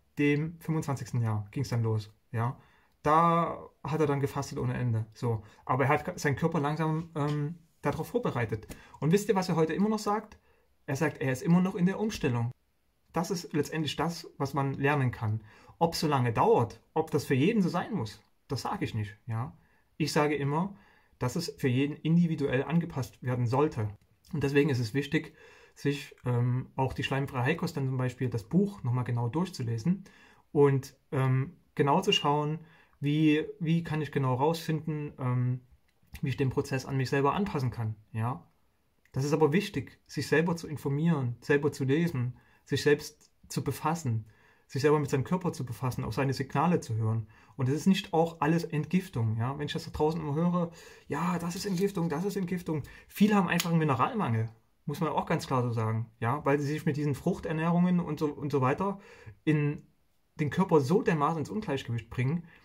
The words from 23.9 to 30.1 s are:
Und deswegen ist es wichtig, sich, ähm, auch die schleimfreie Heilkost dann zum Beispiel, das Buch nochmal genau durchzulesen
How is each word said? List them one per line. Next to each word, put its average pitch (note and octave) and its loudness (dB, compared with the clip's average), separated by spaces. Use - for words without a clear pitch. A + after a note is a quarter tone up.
Und C#3+ -4
deswegen C#3+ 4
ist B2 0
es A#2 -4
wichtig, C#3+ -4
sich, - -6
ähm, B2 0
auch C3 -2
die C3+ -6
schleimfreie C3+ -4
Heilkost E3 -2
dann C3+ -2
zum C3 -4
Beispiel, B2+ -2
das A2+ -4
Buch G3+ 0
nochmal B2 -2
genau A#2+ -2
durchzulesen D3 -2